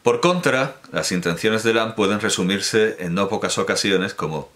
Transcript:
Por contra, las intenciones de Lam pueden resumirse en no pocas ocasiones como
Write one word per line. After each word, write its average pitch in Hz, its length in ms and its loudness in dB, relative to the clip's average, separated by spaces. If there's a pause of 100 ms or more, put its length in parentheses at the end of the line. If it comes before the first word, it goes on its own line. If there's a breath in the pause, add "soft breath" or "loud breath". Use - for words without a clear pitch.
Por 120 180 2
contra, 143 640 0 (100)
las 82 220 -2
intenciones 92 500 0
de 113 100 4
Lam 113 220 0
pueden 104 240 2
resumirse 101 800 0
en 85 140 -4
no 98 160 0
pocas 98 280 -2
ocasiones 95 560 0
como 82 420 -6